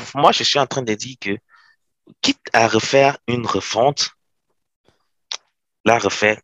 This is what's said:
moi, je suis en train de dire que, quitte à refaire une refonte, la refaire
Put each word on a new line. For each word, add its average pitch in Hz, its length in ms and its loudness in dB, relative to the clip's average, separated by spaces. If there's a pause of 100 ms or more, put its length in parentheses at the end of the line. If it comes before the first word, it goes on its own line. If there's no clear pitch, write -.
(140)
moi, 151 180 4
je - 120 -2
suis - 160 0
en 135 80 2
train 135 160 -6
de 110 100 -2
dire 127 260 -10
que, 101 180 -6 (840)
quitte - 160 -2 (140)
à 113 160 4
refaire 139 500 2 (100)
une 120 200 -4
refonte, 110 640 -2 (1700)
la 113 120 4
refaire 107 460 0